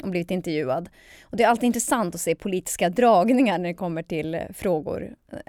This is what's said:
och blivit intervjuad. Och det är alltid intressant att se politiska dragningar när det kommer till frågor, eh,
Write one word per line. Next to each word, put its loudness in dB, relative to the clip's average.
och -6
blivit -4
intervjuad. -4
Och -10
det 4
är 6
alltid 2
intressant 0
att -8
se 0
politiska -2
dragningar 4
när -4
det -4
kommer -6
till -4
frågor, -4
eh, -12